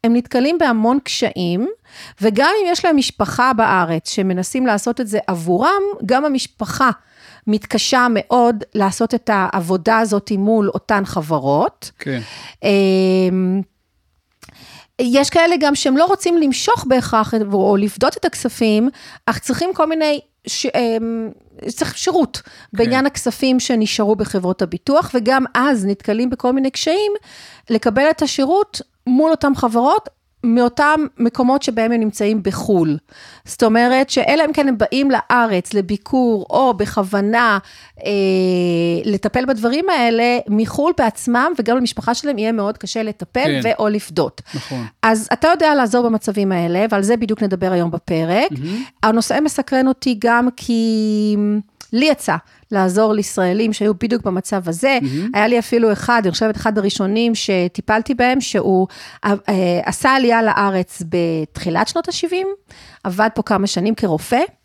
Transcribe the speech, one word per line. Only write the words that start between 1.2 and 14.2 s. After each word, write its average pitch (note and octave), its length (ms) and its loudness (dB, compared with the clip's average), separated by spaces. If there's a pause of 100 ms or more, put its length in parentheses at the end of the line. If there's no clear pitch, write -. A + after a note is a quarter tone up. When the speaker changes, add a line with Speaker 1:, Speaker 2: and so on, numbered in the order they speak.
Speaker 1:
וגם A3+ 300 2 (120)
אם F4 100 0
יש F4 120 -2
להם E4 120 4
משפחה A3+ 560 0
בארץ F3 580 0
שמנסים F#3+ 560 -2
לעשות A3+ 340 -2
את A3+ 80 -4
זה G#3 180 -2
עבורם, G3 560 0 (240)
גם B3+ 180 2
המשפחה C4 680 -2 (560)
מתקשה A3 640 0
מאוד A#3 540 2 (100)
לעשות G#3 400 0
את A3+ 180 -4
העבודה F#3+ 680 0
הזאת G#3 340 0
מול G#3 360 2
אותן G3+ 360 -2
חברות. D3+ 920 -2
Speaker 2:
כן. C3 220 -6 (440)
Speaker 1:
אמ, F#3 960 2 (1400)